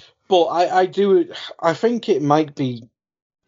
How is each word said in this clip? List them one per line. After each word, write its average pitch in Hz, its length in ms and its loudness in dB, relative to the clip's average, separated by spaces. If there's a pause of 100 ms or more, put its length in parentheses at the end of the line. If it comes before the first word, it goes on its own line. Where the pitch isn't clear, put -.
(280)
But 180 160 4
I, 170 380 0
I 190 40 2
do, 185 480 0 (260)
I 165 140 0
think 226 340 -2
it 156 140 0
might 147 320 0
be 123 340 -6 (600)